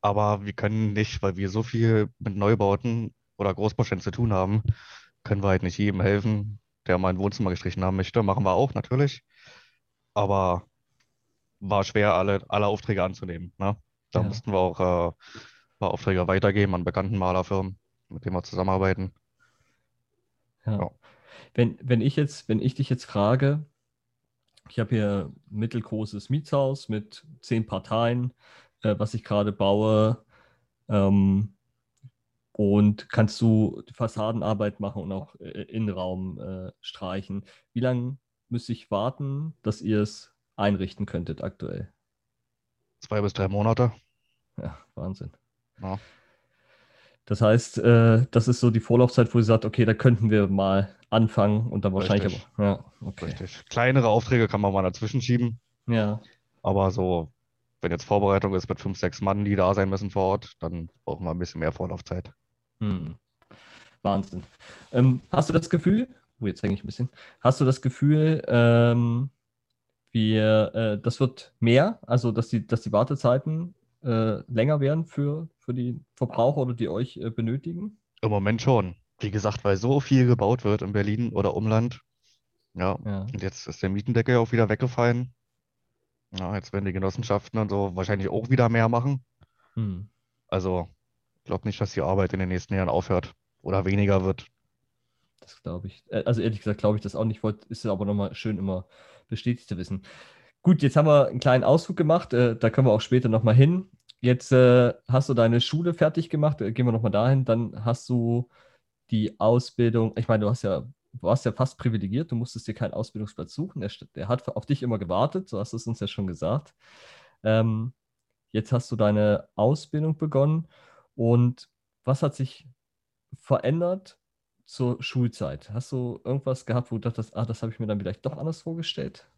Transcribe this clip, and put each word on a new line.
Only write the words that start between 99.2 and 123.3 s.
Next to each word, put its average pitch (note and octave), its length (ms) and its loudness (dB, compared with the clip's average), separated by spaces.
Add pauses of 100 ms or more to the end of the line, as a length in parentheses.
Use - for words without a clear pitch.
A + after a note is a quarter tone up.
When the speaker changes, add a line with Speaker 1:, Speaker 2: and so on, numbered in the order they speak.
Speaker 2:
bestätigt A#2+ 400 -6
zu G2 100 -8
wissen. F#2 260 -8 (580)
Gut, F3+ 200 4
jetzt C#3+ 160 2
haben D3+ 100 4
wir D3 200 6
einen C3 120 -4
kleinen B2+ 240 4
Ausflug E3 320 2
gemacht. E3 380 0
Äh, A#2+ 240 4
da A2+ 120 2
können C3 180 4
wir A#2 40 6
auch G#2+ 100 4
später B2 280 2
nochmal A2 260 4
hin. E3 340 6 (300)
Jetzt, B2 320 2
äh, B2 420 8 (140)
hast B2+ 220 0
du C#3 40 2
deine A#2 280 4
Schule E3+ 320 -2
fertig D#3+ 360 0
gemacht. D3+ 300 0
Äh, G#2+ 140 -4
gehen B2 120 0
wir A#2+ 60 2
nochmal A2+ 200 0
dahin. B2 340 2
Dann A2+ 400 -2
hast A#2 240 -4
du A#2+ 400 0 (640)
die G#2+ 280 -2
Ausbildung. A2+ 800 2
Ich - 100 -4
meine, A2 160 2
du G#2 60 2
hast A#2+ 140 -2
ja, F#2 180 -2
du - 400 -18
warst F#2+ 240 0
ja A2 80 -2
fast - 240 -4
privilegiert. A2+ 540 -2
Du - 40 -6
musstest A#2 320 -8
dir A2 60 -8
keinen - 200 -6
Ausbildungsplatz G#2+ 600 -10
suchen. E3 260 -10
Der G2+ 100 -6
st-, - 260 -20
der F2+ 120 -10
hat A#2+ 220 -4
auf - 160 -8
dich C#3 180 -4
immer A#2 160 -2
gewartet. G#2+ 480 -2
So G#2 120 -8
hast G#2+ 120 -8
du A2+ 60 -8
es - 100 -10
uns A#2 140 -6
ja G2+ 60 -4
schon G2 200 -6
gesagt. F2+ 460 -6 (720)
Ähm, A2 500 0 (580)
jetzt A2 220 -2
hast B2 180 -2
du A#2 60 -6
deine G#2 580 2
Ausbildung D3+ 640 0
begonnen. D3+ 500 0 (480)
Und A#2+ 540 2 (340)
was C#3 200 0
hat C#3+ 120 -2
sich - 320 -8 (680)